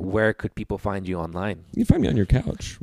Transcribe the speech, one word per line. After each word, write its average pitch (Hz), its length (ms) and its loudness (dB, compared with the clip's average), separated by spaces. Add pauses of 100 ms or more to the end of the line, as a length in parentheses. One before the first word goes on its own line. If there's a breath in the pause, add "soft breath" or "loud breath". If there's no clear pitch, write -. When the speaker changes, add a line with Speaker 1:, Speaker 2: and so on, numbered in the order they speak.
Speaker 1:
where 107 320 2
could - 220 -6
people 101 240 -4
find 98 300 -4
you 90 100 -2
online? 87 540 -4
Speaker 2:
You - 120 0
can - 100 6
find 339 80 2
me 202 60 2
on 139 80 2
your 101 100 4
couch - 560 0